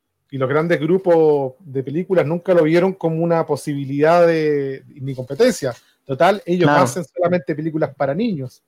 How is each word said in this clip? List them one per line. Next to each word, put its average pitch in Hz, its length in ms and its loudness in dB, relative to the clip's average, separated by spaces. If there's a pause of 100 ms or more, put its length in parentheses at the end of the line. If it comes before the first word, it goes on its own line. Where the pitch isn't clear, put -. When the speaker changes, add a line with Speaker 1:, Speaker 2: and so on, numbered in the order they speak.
(300)
Speaker 1:
y 139 80 -10
los 131 100 -2
grandes 156 320 0
grupos 156 800 2
de 131 240 -8
películas 170 420 -2
nunca 170 280 -2
lo 170 100 4
vieron 170 300 2
como 160 280 -4
una 165 240 0
posibilidad 147 800 0
de, 147 640 0
ni 135 260 -12
competencia. 139 600 -2 (320)
Total, 170 400 0
ellos 175 220 0
Speaker 2:
Claro. 143 160 4
Speaker 1:
hacen 127 200 -4
solamente 175 500 -2
películas 156 420 -4
para 139 200 -2
niños, 170 520 -6